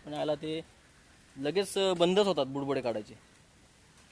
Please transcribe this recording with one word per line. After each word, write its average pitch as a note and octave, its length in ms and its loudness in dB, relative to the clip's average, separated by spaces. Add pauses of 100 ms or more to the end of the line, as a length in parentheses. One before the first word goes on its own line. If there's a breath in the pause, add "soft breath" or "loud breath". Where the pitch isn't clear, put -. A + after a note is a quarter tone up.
पण D3 80 -10
याला D3 220 -2
ते D#3 260 -6 (760)
लगेच, E3 400 -2
अ, F#3+ 160 2
बंदच F3+ 320 4
होतात D3+ 200 2
बुडबुडे C#3 360 -2
काढायचे. A2 320 -4 (1000)